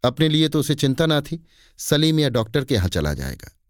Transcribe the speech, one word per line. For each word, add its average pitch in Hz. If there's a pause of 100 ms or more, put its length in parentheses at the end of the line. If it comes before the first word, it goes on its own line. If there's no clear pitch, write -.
अपने 139
लिए 156
तो 151
उसे 143
चिंता 147
ना 151
थी, 165 (320)
सलीम 156
या 143
डॉक्टर 123
के -
यहां 90
चला 76
जाएगा। 65 (100)